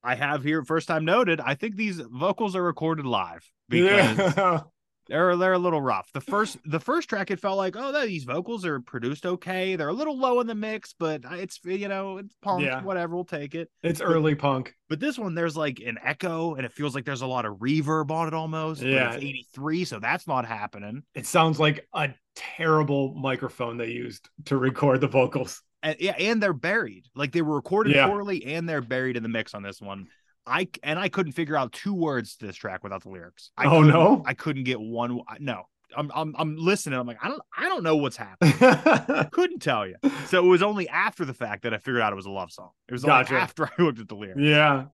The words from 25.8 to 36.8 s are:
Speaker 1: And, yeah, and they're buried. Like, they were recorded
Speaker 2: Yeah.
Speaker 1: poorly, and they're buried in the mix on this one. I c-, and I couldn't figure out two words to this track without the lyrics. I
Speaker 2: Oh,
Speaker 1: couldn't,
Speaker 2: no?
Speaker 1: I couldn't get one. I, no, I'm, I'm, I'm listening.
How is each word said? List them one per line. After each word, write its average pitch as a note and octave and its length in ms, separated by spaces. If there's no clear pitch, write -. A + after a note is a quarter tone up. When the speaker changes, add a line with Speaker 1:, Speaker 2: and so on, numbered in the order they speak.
Speaker 1:
And, D#3 180
yeah, F#3 180
and G#3+ 240
they're G3 100
buried. D3+ 520
Like, C#3 180
they E3+ 100
were D3+ 120
recorded D3 400
Speaker 2:
Yeah. C#3+ 140
Speaker 1:
poorly, G3+ 360
and E3 240
they're D3+ 120
buried B2+ 360
in A2+ 60
the A2+ 60
mix A2+ 260
on G2+ 80
this G2 180
one. G2 260
I D3 180
c-, F3+ 60
and D#3 160
I G3 100
couldn't F3 240
figure D#3 240
out B2+ 160
two - 220
words C#3+ 420
to A2 100
this F#2+ 100
track F#2 280
without G2 180
the F#2+ 80
lyrics. F2 480
I C3+ 80
Speaker 2:
Oh, C#3+ 40
Speaker 1:
couldn't, D3+ 60
Speaker 2:
no? E3 360
Speaker 1:
I B2+ 100
couldn't C3+ 300
get B2 160
one. A#2 480
I, A2+ 120
no, A#2 240
I'm, D3 180
I'm, D#3 240
I'm D#3 180
listening. D#3+ 420